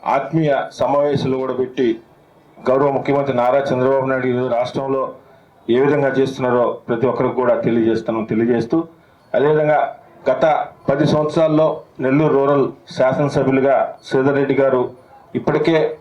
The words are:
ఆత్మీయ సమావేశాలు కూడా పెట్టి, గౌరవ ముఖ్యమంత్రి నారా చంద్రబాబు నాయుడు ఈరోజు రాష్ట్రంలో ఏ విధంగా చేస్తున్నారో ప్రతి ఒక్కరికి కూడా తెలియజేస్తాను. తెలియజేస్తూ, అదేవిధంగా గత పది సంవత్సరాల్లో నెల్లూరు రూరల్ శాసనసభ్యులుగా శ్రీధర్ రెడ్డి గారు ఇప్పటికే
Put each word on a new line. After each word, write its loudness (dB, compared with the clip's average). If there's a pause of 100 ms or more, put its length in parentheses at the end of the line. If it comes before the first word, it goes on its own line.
(160)
ఆత్మీయ 0 (280)
సమావేశాలు 0
కూడా -4
పెట్టి, -2 (800)
గౌరవ 2
ముఖ్యమంత్రి -2
నారా 2 (100)
చంద్రబాబు 0
నాయుడు -2
ఈరోజు -2
రాష్ట్రంలో -4 (720)
ఏ 2
విధంగా 2
చేస్తున్నారో 0 (240)
ప్రతి -2
ఒక్కరికి -2
కూడా 2 (120)
తెలియజేస్తాను. 0 (120)
తెలియజేస్తూ, 0 (600)
అదేవిధంగా 2 (480)
గత 0 (440)
పది 0
సంవత్సరాల్లో 2 (380)
నెల్లూరు 2
రూరల్ 2 (320)
శాసనసభ్యులుగా 2 (300)
శ్రీధర్ 2
రెడ్డి 0
గారు 2 (560)
ఇప్పటికే 0 (240)